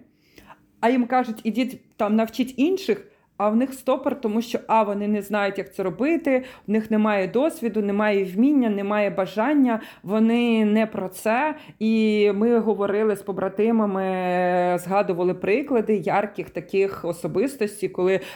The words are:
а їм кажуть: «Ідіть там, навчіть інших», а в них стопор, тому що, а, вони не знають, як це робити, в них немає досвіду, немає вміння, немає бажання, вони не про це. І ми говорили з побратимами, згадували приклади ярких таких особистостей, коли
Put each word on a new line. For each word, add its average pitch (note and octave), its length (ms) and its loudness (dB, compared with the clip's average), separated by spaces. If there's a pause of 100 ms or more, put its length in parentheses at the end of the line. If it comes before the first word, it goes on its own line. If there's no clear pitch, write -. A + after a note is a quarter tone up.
(800)
а A3+ 100 2
їм B3 180 2
кажуть: B3 360 -2
«Ідіть B3 540 -4
там, G#3+ 180 0
навчіть A3+ 420 -2
інших», D4 500 0 (300)
а G#3 120 2
в G#3+ 60 0
них C4 180 0
стопор, - 480 -2
тому A3 200 0
що, - 260 -4
а, A3 160 4
вони G3+ 240 -2
не G#3 140 0
знають, G3+ 360 -2
як F#3 180 -8
це G3 80 -4
робити, B3+ 600 0 (240)
в G3 40 -2
них A3 200 0
немає G#3+ 360 2
досвіду, A#3 540 -2
немає G3+ 420 2
вміння, A#3 460 2
немає G3+ 400 0
бажання, A3 720 0 (220)
вони A3+ 600 2
не G#3+ 200 2
про G3+ 240 -6
це. B3+ 460 -2 (240)
І G#3+ 560 2
ми A#3 240 4
говорили G#3 560 0
з G3 60 -12
побратимами, G3 840 0 (800)
згадували F#3 500 0
приклади A3 640 0
ярких F#3+ 540 -2
таких G3 560 -2
особистостей, F#3+ 840 -4
коли F#3 300 0 (160)